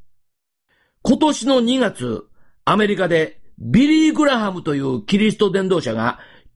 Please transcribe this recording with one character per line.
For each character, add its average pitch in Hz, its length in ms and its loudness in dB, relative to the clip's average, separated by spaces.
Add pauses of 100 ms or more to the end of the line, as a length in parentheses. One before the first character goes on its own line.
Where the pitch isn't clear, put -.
(1000)
今 277 180 2
年 302 280 0
の 262 140 2
二 247 180 0
月、 127 480 -4 (360)
ア 180 140 2
メ 214 80 2
リ 202 100 0
カ 180 120 -2
で 160 340 -2 (160)
ビ 160 300 2
リ 311 240 4
ー・ - 20 -2
グ 294 120 2
ラ 269 140 0
ハ 208 120 -4
ム 180 120 -10
と 151 120 -4
い 143 60 -4
う 127 220 -4
キ 202 140 0
リ 214 140 2
ス 208 60 -6
ト 202 140 2
伝 190 160 -2
道 180 140 0
者 113 120 -6
が 110 260 -4 (360)